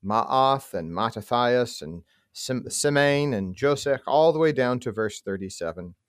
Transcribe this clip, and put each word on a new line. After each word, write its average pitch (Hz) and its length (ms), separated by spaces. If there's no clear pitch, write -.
Maath 131 680
and 82 180
Mattathias 120 880
and 85 220
Sim-, - 380
Simeon 143 640
and 95 220
Joseph, 139 500
all 156 260
the 165 80
way 160 120
down 123 300
to 120 100
verse 107 280
thirty-seven 90 760